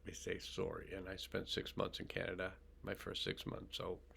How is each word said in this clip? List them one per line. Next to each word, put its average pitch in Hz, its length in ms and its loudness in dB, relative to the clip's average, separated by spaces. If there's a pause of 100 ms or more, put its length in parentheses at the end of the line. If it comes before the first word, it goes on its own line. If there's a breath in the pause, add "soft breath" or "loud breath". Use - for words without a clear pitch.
they - 80 -4
say 95 260 0
sorry. - 560 0
And 95 140 -2
I 95 60 0
spent 95 340 0
six - 260 2
months - 240 4
in - 80 0
Canada, 92 460 2 (300)
my 98 100 2
first 95 300 -2
six - 220 2
months. - 320 -4
So 90 200 0 (200)